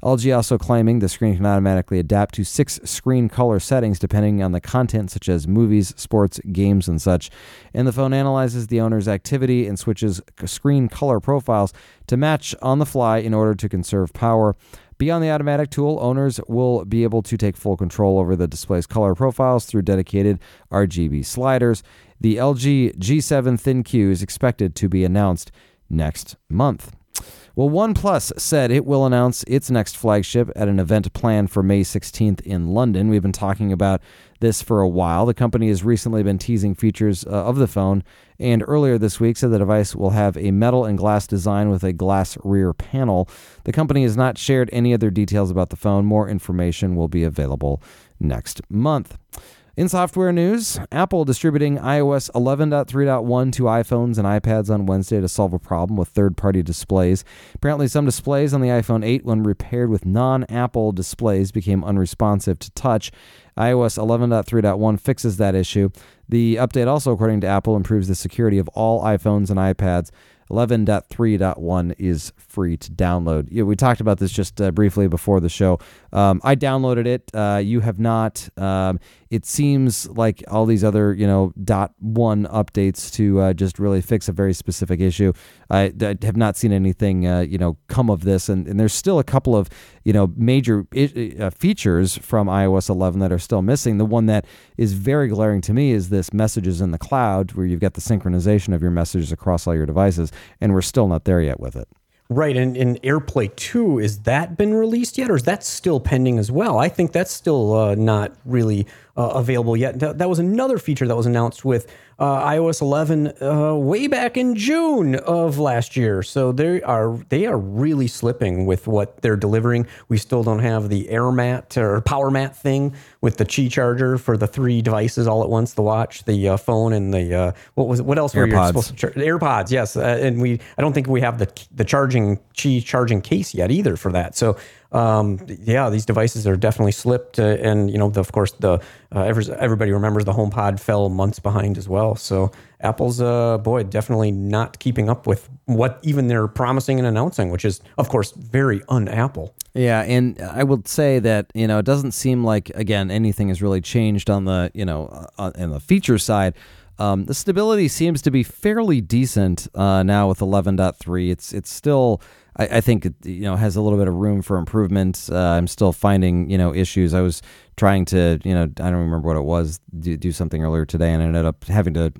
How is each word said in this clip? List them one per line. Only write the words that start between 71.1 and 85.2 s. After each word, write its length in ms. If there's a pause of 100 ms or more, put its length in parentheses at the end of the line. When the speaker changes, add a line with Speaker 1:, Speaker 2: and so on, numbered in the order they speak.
Speaker 1:
dot 240
one 320
is 440
free 400
to 160
download. 580
Yeah, 120
we 140
talked 240
about 180
this 120
just, 300
uh, 100
briefly 380
before 320
the 80
show. 300 (340)
Um, 320
I 100
downloaded 520
it. 260
Uh, 320
you 160
have 180
not. 480 (120)
Um, 420 (300)
it 160
seems 640
like 380
all 180
these 180
other, 300
you 120
know, 260 (120)
dot 340
one 480
updates 680
to, 260
uh, 140
just 240
really 240
fix 260
a 40
very 200
specific 480
issue. 320 (380)